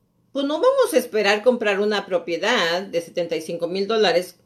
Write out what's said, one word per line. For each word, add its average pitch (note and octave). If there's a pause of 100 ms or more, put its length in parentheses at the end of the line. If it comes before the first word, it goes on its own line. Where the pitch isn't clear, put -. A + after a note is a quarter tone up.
(320)
pues C#4
no D4
vamos B4
a C#4+
esperar G#3+
comprar G#3
una G3+
propiedad F3
de F#3
setenta E3+
y D#3+
cinco E3+
mil F#3+
dólares F#3